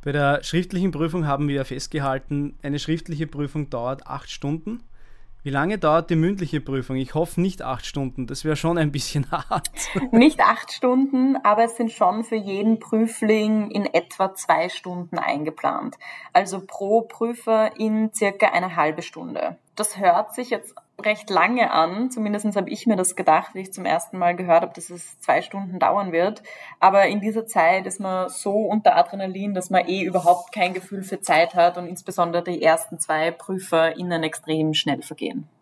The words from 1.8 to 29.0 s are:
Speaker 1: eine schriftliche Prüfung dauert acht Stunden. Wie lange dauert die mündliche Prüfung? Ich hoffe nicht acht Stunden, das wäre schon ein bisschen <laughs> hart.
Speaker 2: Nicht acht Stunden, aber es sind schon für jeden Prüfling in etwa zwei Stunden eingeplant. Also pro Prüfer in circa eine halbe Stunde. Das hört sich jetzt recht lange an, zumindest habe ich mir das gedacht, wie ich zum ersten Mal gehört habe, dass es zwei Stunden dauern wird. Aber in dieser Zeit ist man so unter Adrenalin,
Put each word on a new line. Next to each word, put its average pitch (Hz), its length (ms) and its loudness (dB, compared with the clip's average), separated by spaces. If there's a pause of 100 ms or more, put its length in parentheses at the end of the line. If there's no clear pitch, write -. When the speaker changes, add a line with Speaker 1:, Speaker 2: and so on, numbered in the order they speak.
Speaker 1:
eine 143 160 -4
schriftliche 160 480 -4
Prüfung 143 440 -6
dauert 123 360 -6
acht - 220 -10
Stunden. 160 540 -8 (640)
Wie 143 60 -6
lange 156 280 0
dauert 160 320 2
die 170 60 4
mündliche 165 440 0
Prüfung? 131 360 -4
Ich 131 180 -6
hoffe 165 260 -2
nicht 185 220 -2
acht 127 240 -8
Stunden, 131 400 -6
das 135 180 -10
wäre 156 120 0
schon 165 200 0
ein 151 140 2
bisschen 143 400 -4
<laughs> - 0 -
hart. - 400 -4 (400)
Speaker 2:
Nicht 262 300 8
acht - 320 2
Stunden, 262 720 2
aber 208 200 6
es 233 120 -2
sind 226 160 -2
schon 214 320 2
für 220 120 -4
jeden 208 440 0
Prüfling 214 920 2
in 202 160 -2
etwa 185 480 -2
zwei 165 340 2
Stunden 175 480 -8
eingeplant. - 800 -4 (360)
Also 185 340 2
pro 208 360 2
Prüfer 226 760 0
in 220 340 0
circa 202 360 2
eine 175 260 0
halbe 156 280 0
Stunde. - 540 -8 (200)
Das 202 200 -2
hört 190 380 2
sich 247 160 -8
jetzt - 240 -6 (260)
recht 214 300 -2
lange 202 400 2
an, 185 400 0
zumindest 208 460 -2
habe 185 140 -2
ich - 160 -4
mir 220 100 4
das 185 180 0
gedacht, 160 400 2
wie 190 60 -8
ich 190 120 -10
zum 185 120 -12
ersten 175 340 -2
Mal 175 160 2
gehört 175 280 4
habe, 185 120 -6
dass 175 160 -14
es - 300 -16
zwei 151 220 2
Stunden 185 360 -8
dauern 190 340 2
wird. 180 300 0 (380)
Aber 196 260 8
in 202 140 0
dieser 220 260 -4
Zeit 190 400 2
ist - 140 -8
man 185 280 -2
so - 240 -6
unter 208 440 2
Adrenalin, 196 580 -2